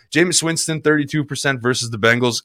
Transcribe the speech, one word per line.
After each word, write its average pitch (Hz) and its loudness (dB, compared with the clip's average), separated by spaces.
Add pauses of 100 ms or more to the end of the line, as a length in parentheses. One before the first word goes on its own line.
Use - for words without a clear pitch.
(120)
Jameis 170 2
Winston, 160 -4
thirty-two 151 0
percent 135 -4
versus 120 0
the 113 -6
Bengals. 117 2